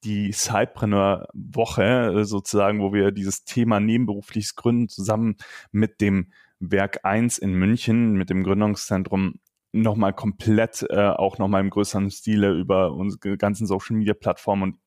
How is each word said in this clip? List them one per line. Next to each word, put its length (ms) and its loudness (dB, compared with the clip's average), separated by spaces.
die 280 -2
Sidepreneur-Woche, 1900 0
äh, 40 2
sozusagen, 580 0
wo 120 0
wir 180 4
dieses 320 -6
Thema 360 0
nebenberufliches 760 -2
Gründen 340 0
zusammen 480 -2
mit 300 0
dem 300 2
Werk 440 -2
eins 360 0
in 140 -2
München, 600 2
mit 160 0
dem 140 0
Gründungszentrum, 960 -2
noch 240 0
mal 180 0
komplett, 760 0
äh, 180 2
auch 320 0
noch 80 0
mal 140 2
im 100 -2
größeren 400 0
Stile 400 2
über 400 2
unsere 460 -6
ganzen 280 -2
Social-Media-Plattformen 960 -2
und 140 -2